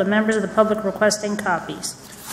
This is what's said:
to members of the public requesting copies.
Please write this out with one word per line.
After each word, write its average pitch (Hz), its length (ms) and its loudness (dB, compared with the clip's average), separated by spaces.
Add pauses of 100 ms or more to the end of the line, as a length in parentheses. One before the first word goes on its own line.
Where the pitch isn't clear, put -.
to 190 60 0
members 214 280 2
of 208 60 0
the 190 60 -2
public 214 360 2
requesting 208 520 0
copies. 165 600 -4 (360)